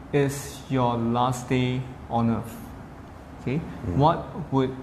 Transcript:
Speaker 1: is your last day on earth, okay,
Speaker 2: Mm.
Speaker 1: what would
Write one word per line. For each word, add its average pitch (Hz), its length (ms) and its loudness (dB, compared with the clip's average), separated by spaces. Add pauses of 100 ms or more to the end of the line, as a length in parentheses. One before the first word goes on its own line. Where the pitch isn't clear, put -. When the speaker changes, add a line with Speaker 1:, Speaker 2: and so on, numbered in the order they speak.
(120)
Speaker 1:
is 139 460 0 (100)
your 123 280 4
last 120 520 2
day 127 340 2 (280)
on 117 200 4
earth, 107 260 -2 (880)
okay, 131 180 -2 (280)
Speaker 2:
Mm. 90 80 0
Speaker 1:
what 156 280 6 (280)
would 131 300 2